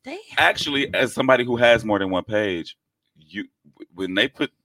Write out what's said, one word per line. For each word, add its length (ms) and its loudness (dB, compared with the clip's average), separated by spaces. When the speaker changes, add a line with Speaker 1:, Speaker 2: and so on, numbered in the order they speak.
Speaker 1:
Damn. 120 -12
Speaker 2:
Actually, 560 0
as 200 0
somebody 300 2
who 140 -2
has 260 6
more 160 0
than 100 -2
one 140 -2
page, 540 -4
you, 280 -14
when 200 -6
they 160 2
put 220 -6